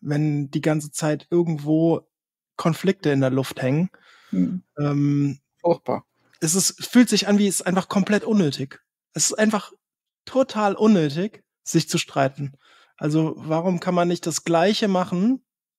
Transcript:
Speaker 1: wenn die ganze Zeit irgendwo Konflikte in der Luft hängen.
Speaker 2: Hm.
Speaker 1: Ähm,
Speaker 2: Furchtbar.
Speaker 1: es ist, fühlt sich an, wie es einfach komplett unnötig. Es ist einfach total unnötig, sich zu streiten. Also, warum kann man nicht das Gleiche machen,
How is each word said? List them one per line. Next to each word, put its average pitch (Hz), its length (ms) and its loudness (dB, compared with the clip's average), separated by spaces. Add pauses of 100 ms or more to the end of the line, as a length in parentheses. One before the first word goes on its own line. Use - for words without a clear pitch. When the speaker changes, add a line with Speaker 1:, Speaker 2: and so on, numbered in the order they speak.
Speaker 1:
wenn 147 480 -2
die 151 120 -4
ganze 151 300 -2
Zeit 151 380 -4
irgendwo 160 760 0 (480)
Konflikte 170 560 -2
in 135 100 2
der 131 80 2
Luft 131 320 -2
hängen. 147 280 0 (420)
Speaker 2:
Hm. 185 320 -2 (160)
Speaker 1:
Ähm, 143 600 0 (220)
Speaker 2:
Furchtbar. 165 440 -2 (340)
Speaker 1:
es 165 160 -2
ist, - 300 -2
fühlt 240 240 4
sich 208 180 0
an, 208 100 4
wie 208 100 2
es - 140 -2
einfach 180 280 -2
komplett 202 340 0
unnötig. 151 580 -2 (320)
Es - 180 -2
ist - 20 -6
einfach 214 380 0 (540)
total 214 500 0
unnötig, 180 680 2 (200)
sich - 260 0
zu 170 80 -2
streiten. 139 560 -4 (440)
Also, 156 400 0
warum 170 420 -2
kann 180 160 -2
man 175 140 2
nicht 175 180 -4
das - 160 -4
Gleiche 190 460 2
machen, 185 560 0 (340)